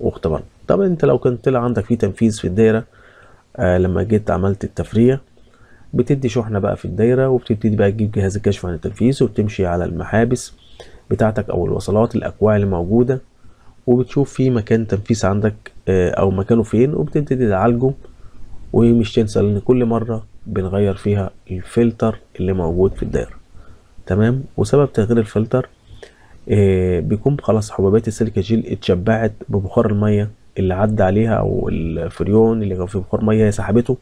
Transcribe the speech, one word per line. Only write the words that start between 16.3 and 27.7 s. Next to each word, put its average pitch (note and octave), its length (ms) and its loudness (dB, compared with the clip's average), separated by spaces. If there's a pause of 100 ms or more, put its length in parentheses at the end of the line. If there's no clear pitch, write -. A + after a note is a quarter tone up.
مكانه G2+ 320 2
فين، B2+ 320 2
وبتبتدي D3 540 0
تعالجه. A#2+ 420 2 (800)
ومش A#2 400 4
تنسى G#2+ 280 0
إن G2+ 180 2
كل B2 260 2
مرة A2+ 420 -2 (200)
بنغير G2 480 0
فيها G2+ 360 -2 (200)
الفلتر A2 680 0 (220)
اللي F#2 120 0
موجود F2+ 420 0
في - 80 -8
الدايرة. C2+ 280 -4 (760)
تمام، A2+ 380 0 (120)
وسبب C#3+ 360 2
تغيير A2+ 260 2
الفلتر، A2+ 500 -2 (800)
آه، F#2 500 4
بيكون G#2+ 400 0
خلاص G#2+ 300 0